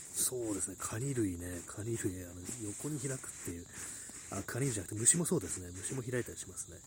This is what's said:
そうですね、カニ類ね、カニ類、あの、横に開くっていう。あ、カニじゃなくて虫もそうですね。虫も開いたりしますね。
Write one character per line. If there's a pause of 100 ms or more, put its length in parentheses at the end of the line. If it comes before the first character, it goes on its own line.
(140)
そ (140)
う
で
す
ね、
カ
ニ
類
ね、
カ
ニ
類、
あ
の、 (280)
横
に
開
く
っ
て
い
う。 (640)
あ、
カ
ニ
じ
ゃ
な
く
て
虫
も
そ
う
で
す
ね。
虫
も
開
い
た
り
し
ま
す
ね。